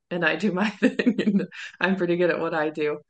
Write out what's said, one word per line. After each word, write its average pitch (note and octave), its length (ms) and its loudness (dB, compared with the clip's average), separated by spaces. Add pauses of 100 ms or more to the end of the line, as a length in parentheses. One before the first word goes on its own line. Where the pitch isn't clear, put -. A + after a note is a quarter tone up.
(120)
And E3+ 140 0
I D#3 100 2
do G#3 160 0
my G3 180 0
<laughs> - 20 -6
thing - 540 0
and G3 180 2 (360)
I'm F#3+ 160 2
pretty F3 220 0
good F3 140 2
at D3+ 100 -2
what E3 120 -2
I D#3 160 0
do. D3+ 300 -4 (100)